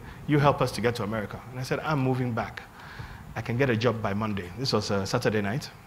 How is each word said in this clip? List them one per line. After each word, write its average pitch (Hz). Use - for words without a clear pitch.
You 147
help 139
us 123
to -
get 117
to 113
America." 104
And 127
I 131
said, 139
"I'm 151
moving 131
back. 110
I 117
can 117
get 127
a 117
job 113
by 104
Monday." 101
This 131
was 107
a 98
Saturday 110
night, 104